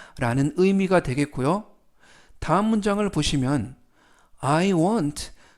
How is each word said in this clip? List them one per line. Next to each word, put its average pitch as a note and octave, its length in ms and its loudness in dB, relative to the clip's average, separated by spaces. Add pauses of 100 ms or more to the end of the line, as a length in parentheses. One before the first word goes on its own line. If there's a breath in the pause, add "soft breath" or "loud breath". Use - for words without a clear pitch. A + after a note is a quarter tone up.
(180 loud breath)
라는 C3+ 380 0
의미가 F#3+ 460 4
되겠고요. C#3+ 680 -2 (680 soft breath)
다음 G3 260 0
문장을 G#3 440 0
보시면 C#3+ 680 -2 (640 soft breath)
I E3 340 0
want E3 580 0 (260 soft breath)